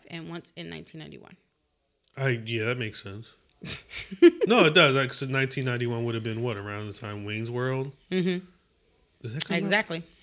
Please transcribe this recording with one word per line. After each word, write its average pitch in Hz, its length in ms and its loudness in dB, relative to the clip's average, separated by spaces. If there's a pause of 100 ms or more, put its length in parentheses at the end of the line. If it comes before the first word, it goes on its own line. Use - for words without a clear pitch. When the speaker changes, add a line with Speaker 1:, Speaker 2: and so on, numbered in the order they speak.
Speaker 1:
and 165 220 -10
once 165 260 -12
in 165 140 -12
nineteen 160 320 -14
ninety-one. 156 340 -18 (840)
Speaker 2:
I, 127 280 0
yeah, 113 200 -2
that 123 120 -2
makes 110 260 -6
sense. 104 240 -14 (360)
Speaker 1:
<laughs> - 40 -14 (800)
Speaker 2:
No, 214 180 6
it 156 80 4
does. 151 220 8
Like, 131 180 2
so - 120 -6
nineteen 135 400 0
ninety-one 120 400 0
would 117 100 -2
have 110 80 -4
been 113 180 -4
what, 120 160 -2
around 104 300 -6
the 101 60 -10
time 104 320 -8
Wayne's 110 260 -6
World? 131 400 -2 (200)
Speaker 1:
Mm-hmm. 185 340 0 (760)
Speaker 2:
Did 113 120 -10
that 156 120 -6
come 175 100 -2
out? 170 80 0
Speaker 1:
Exactly. 196 400 0 (200)